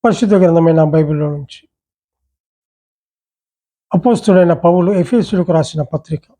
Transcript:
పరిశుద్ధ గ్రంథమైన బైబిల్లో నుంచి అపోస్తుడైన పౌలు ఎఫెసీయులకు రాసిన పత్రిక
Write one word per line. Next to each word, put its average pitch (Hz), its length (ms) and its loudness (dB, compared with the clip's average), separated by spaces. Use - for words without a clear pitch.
పరిశుద్ధ 208 360 0
గ్రంథమైన 165 400 2
బైబిల్లో 151 380 -2
నుంచి 147 300 -14
అపోస్తుడైన 185 600 2
పౌలు 175 260 2
ఎఫెసీయులకు 185 540 -2
రాసిన 156 280 -4
పత్రిక 156 300 -8